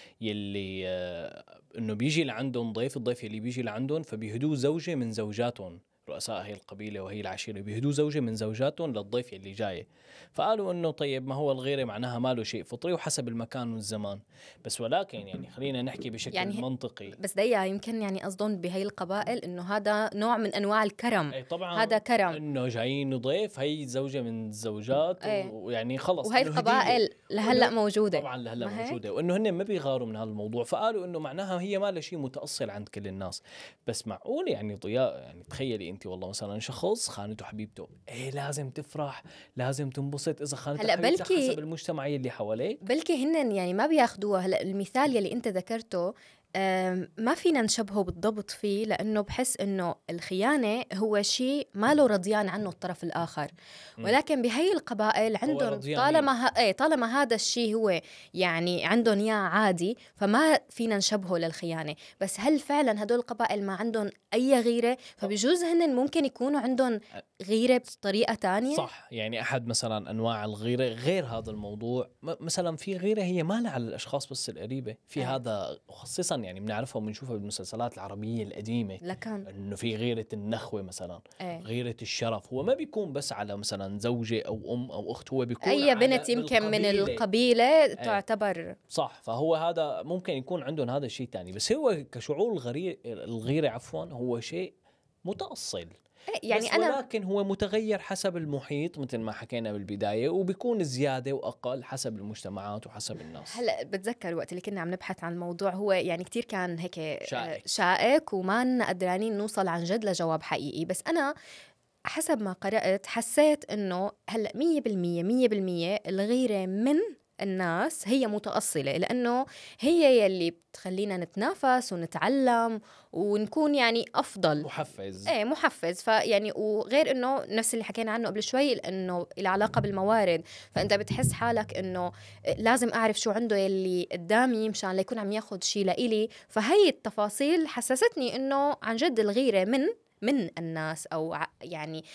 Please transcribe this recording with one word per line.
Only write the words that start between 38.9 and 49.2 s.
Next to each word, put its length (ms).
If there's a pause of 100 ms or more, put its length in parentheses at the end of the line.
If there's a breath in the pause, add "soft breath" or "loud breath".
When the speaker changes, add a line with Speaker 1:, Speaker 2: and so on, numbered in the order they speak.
Speaker 1:
لازم 340
تنبسط 520
إذا 140
خانتها 280
Speaker 2:
هلأ 80
Speaker 1:
حبيبتها 320
Speaker 2:
بلكي، 260
Speaker 1:
حسب 80
المجتمع 480
يلي 240
حواليك. 540
Speaker 2:
بلكي 400
هنن 280
يعني 220
ما 120
بياخدوها. 540
هلأ 220
المثال 540
يلي 160
أنت 160
ذكرته 640 (420 soft breath)
آم، 520 (100)
ما 160
فينا 280
نشبهه 400
بالضبط 480
فيه، 340
لأنه 360